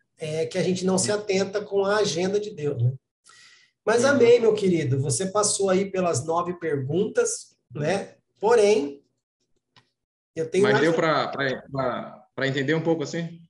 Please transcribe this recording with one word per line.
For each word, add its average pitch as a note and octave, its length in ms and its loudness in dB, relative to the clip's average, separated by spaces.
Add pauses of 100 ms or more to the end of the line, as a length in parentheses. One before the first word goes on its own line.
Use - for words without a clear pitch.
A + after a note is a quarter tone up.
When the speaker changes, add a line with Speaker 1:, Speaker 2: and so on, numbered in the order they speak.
(180)
Speaker 1:
é D#3+ 260 -4
que D#3+ 140 -6
a F3 40 0
gente F3+ 220 -2
não F#3 140 2
se - 120 -2
atenta G3+ 540 -2
com G3 220 -2
a G3+ 120 2
agenda F#3+ 400 0
de G#3 120 -4
Deus, C#3+ 320 -4
né? B2+ 100 2 (920)
Mas A#3+ 180 2
Speaker 2:
Uhum. C#4 60 6
Speaker 1:
amém, A#3+ 300 6
meu A3 140 4
querido. D3+ 460 0
Você D#3 260 -2
passou G3 440 0
aí F#3+ 200 2
pelas E3+ 360 -2
nove E3+ 320 -2
perguntas, D#3 960 -4 (180)
né? D#3 400 -4 (240)
Porém, G3+ 640 2 (1300)
eu D#3+ 140 -6
tenho F#3 140 2
Speaker 2:
Mas - 100 4
Speaker 1:
mais C3+ 100 2
Speaker 2:
deu E3 80 4
Speaker 1:
um - 20 0
Speaker 2:
pra, D3+ 340 2
pra, C3+ 340 -4
pra, A#2+ 720 -6
pra C3 120 -2
entender C3+ 280 0
um D#3+ 80 0
pouco D#3+ 200 0
assim? E3 480 -8